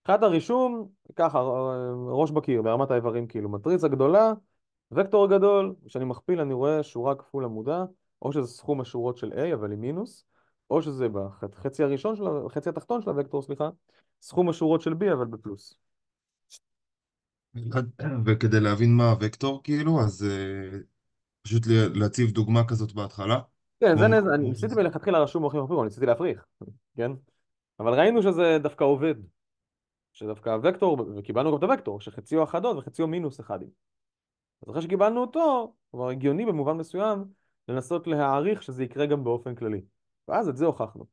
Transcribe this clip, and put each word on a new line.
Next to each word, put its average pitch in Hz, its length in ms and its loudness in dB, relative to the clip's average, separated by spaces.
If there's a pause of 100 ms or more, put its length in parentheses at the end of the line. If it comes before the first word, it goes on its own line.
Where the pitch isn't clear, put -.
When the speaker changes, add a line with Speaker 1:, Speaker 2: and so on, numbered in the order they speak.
Speaker 1:
מבחינת 202 220 2
הרישום, 226 640 2 (280)
ככה, 156 220 2
אה, 127 540 -2 (160)
ראש 143 220 0
בקיר, 139 320 0
ברמת 113 280 0
האיברים, 120 360 0
כאילו, 107 220 -8
מטריצה 156 400 0
גדולה, 160 440 4 (600)
וקטור 196 380 4
גדול, 196 440 4 (120)
כשאני 131 180 -6
מכפיל 147 360 -4
אני 139 140 -2
רואה 147 280 0
שורה 139 320 -2
כפול 135 300 -8
עמודה, 120 400 -4 (380)
או 139 100 -4
שזה 139 140 -2
סכום 139 340 -4
השורות 123 380 -6
של 113 140 -8
A, 156 220 -2
אבל 104 180 -6
עם 104 80 -8
מינוס, 160 440 -8 (460)
או 160 120 2
שזה 135 260 -2
בחצי 101 760 -6
הראשון 143 340 -2
של 202 100 -6
ה-, 151 220 -4
חצי - 200 -6
התחתון 214 340 -6
של 208 80 -6
הוקטור, 139 320 -4
סליחה, 139 260 -6 (540)
סכום 180 260 0
השורות 160 320 2
של 160 120 -4
B, 180 200 0
אבל 127 120 0
בפלוס. 107 500 -12 (2500)
Speaker 2:
וכדי 110 340 4
להבין 107 360 4
מה 120 140 6
הוקטור, 113 520 0
כאילו, 151 380 2
אז, 101 300 0
אה, 98 480 -6 (640)
פשוט 113 240 0
ל-, 110 320 4
להציב 107 320 2
דוגמה 113 380 2
כזאת 110 240 -2
בהתחלה. 104 480 -4 (400)
Speaker 1:
כן, 180 180 6
זה 180 80 6
Speaker 2:
כמו, 220 80 6
Speaker 1:
נז-, 190 200 4
אני 147 80 2
Speaker 2:
כמו 131 60 -2
Speaker 1:
ניסיתי 135 240 -4
Speaker 2:
שזה. 220 100 2
Speaker 1:
מלכתחילה 175 360 0
רשום 151 240 2
מוכיח 147 180 -2
מוכיח, 135 240 -2
ניסיתי 110 220 -2
להפריך, 127 380 0 (520)
כן? 127 140 -2 (680)
אבל 113 140 2
ראינו 202 280 4
שזה 170 400 2
דווקא 147 220 -2
עובד, 143 300 2 (1000)
שדווקא 107 380 -8
הוקטור, 160 480 2 (180)
וקיבלנו 113 340 0
גם 151 60 2
את 143 140 -2
הוקטור, 104 300 -2
שחציו 151 440 -2
אחדות 180 320 -2
וחציו 139 300 -6
מינוס 160 340 -6
אחד. 104 180 -10 (1040)
אז - 80 -18
אחרי 147 120 -6
שקיבלנו 196 380 2
אותו, 254 540 0 (160)
כבר 127 180 -6
הגיוני 139 380 -2
במובן 156 300 -2
מסוים, 196 480 -4 (440)
לנסות 151 380 -4
להעריך 151 560 0
שזה 131 220 -6
יקרה 135 220 -4
גם 143 180 0
באופן 120 300 -2
כללי. 110 260 -6 (480)
ואז 208 200 0
את 127 80 -4
זה 151 100 0
הוכחנו. 110 460 -4